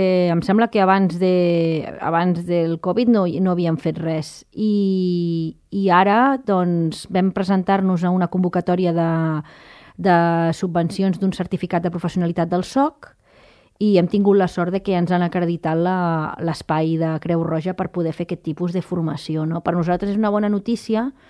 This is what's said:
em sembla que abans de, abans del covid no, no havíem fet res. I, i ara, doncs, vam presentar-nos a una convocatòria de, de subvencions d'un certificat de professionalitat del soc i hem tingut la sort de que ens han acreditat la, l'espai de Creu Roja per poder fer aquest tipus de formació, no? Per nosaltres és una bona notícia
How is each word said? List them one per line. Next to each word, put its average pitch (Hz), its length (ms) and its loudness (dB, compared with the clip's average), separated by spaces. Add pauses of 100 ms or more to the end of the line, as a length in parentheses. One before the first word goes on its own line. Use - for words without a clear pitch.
(340)
em 170 80 2
sembla 226 320 2
que 208 80 2
abans 190 400 2
de, 170 640 2 (160)
abans 170 460 0
del 165 340 0
covid 226 300 0
no, 202 160 4
no 180 260 0
havíem 170 240 0
fet 160 240 -4
res. 160 320 -4 (160)
I, 180 1040 0 (160)
i 196 240 0
ara, 226 480 4
doncs, 175 720 0
vam 185 240 0
presentar-nos 190 640 2
a 180 80 0
una 180 240 0
convocatòria 180 640 0
de, 165 120 2 (920)
de 170 560 4
subvencions 175 640 -2
d'un 190 140 0
certificat 180 500 -4
de 175 100 -2
professionalitat 170 560 -2
del 180 160 0
soc - 480 -4 (680)
i 208 160 4
hem 175 120 4
tingut 202 280 4
la 185 100 4
sort 175 260 -2
de 190 120 -4
que 196 80 0
ens 175 180 0
han 175 140 2
acreditat 170 520 -2
la, 180 200 0 (480)
l'espai 160 560 -2
de 160 220 0
Creu 170 220 0
Roja 160 320 -4
per 180 160 -4
poder 165 200 -2
fer 175 140 -6
aquest - 180 -8
tipus 170 300 -4
de 180 100 -2
formació, 160 640 -4
no? 165 160 -4
Per 170 80 0
nosaltres 180 400 0
és 208 60 0
una 214 100 0
bona 208 240 0
notícia 220 540 -2 (220)